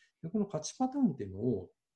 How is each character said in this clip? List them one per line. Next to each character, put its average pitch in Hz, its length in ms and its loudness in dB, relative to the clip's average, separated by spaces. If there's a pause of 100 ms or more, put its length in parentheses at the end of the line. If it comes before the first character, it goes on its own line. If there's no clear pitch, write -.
(220)
で、 165 60 -8
こ 214 120 0
の 202 40 2
勝 165 200 -4
ち - 120 -10
パ 254 120 2
タ 277 100 -4
ー 277 40 4
ン 196 100 6
っ 127 40 -6
て 104 80 -6
い - 40 -4
う - 20 -8
の 95 80 -8
を、 110 320 0 (260)